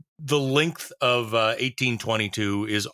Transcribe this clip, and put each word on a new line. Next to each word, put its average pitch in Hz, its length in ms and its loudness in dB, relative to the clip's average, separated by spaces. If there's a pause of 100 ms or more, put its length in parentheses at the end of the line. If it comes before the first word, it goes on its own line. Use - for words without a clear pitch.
(200)
the 147 200 0
length 143 600 0
of, 123 320 2
uh, 113 240 2
eighteen 123 400 -2
twenty-two 104 680 -2
is 107 280 -2